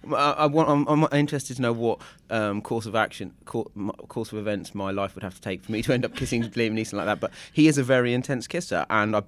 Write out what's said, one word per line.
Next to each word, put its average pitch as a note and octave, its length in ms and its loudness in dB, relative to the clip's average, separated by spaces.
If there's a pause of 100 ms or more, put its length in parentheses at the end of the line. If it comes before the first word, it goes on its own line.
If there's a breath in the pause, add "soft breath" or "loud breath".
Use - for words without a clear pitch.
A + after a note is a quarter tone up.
I, C#3+ 220 2
I D3+ 140 2
want, D3+ 240 4
I'm, D3 180 4
I'm D3+ 240 4
interested C#3+ 460 0
to C3 40 -6
know A#2+ 120 2
what, A#2 260 0 (300 loud breath)
um, G#2 320 -2
course A2+ 240 -4
of G#2+ 100 -6
action, G#2 380 -2 (100)
cour-, - 320 -6
m-, G#2 160 -6 (160)
course A2+ 240 -8
of G#2+ 60 -8
events G2+ 360 -4
my G2 180 -4
life G2 220 -4
would - 100 -12
have F#2+ 120 -8
to - 60 -20
take F#2 200 -6
for - 120 -6
me A2 100 -2
to C#3 100 2
end B2 120 2
up - 100 -8
kissing A#2+ 280 -2
<laughs> A2 80 -6
Liam A2+ 200 0
Neeson A2 220 -2
like G2 120 -2
that. G2+ 140 0
But A2 120 -4 (200 loud breath)
he D#3 160 6
is D3 100 4
a C#3 60 2
very B2 300 4
intense B2 340 -2
kisser, G2 420 -4
and G#2+ 240 4
I, G#2 140 2